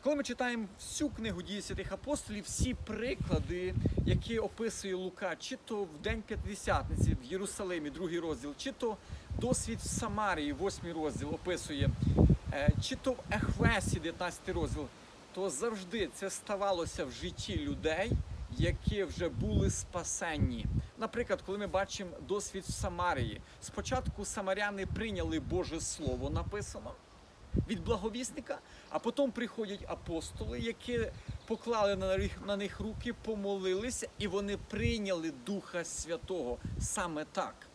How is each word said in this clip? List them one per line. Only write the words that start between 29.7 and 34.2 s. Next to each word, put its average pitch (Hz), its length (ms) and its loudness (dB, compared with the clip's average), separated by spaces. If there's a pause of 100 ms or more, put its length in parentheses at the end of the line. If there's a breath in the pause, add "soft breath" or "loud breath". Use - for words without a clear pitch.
апостоли, 214 720 -4
які 233 520 0 (360 loud breath)
поклали 214 480 2
на 190 220 2
них, 196 140 2 (140)
на 202 120 0
них 196 220 -4
руки, 220 340 -2
помолилися, 202 920 0 (100)
і 208 100 -2